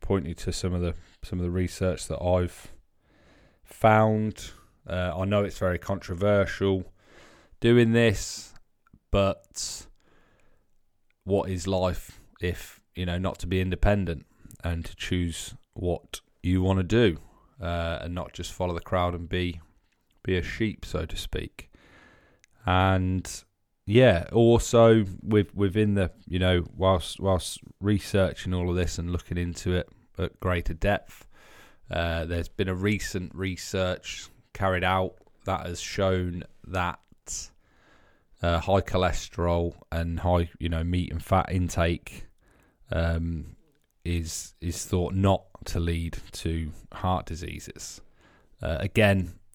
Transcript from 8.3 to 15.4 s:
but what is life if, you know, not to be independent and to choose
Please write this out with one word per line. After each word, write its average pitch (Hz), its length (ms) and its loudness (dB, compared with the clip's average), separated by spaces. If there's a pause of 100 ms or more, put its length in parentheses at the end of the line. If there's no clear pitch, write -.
but - 760 -2 (1400)
what 95 260 0
is 87 160 -4
life 92 520 -2 (220)
if, - 400 -6 (140)
you 90 100 -4
know, 87 140 -2
not 92 220 -4
to - 60 -8
be 92 140 0
independent 92 640 0 (400)
and 85 220 -4
to - 100 -14
choose - 580 -4 (200)